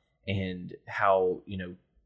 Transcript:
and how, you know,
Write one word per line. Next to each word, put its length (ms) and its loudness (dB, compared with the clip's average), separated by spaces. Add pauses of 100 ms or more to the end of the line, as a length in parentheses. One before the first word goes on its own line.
(280)
and 460 -4 (140)
how, 580 4
you 120 -8
know, 180 -10 (300)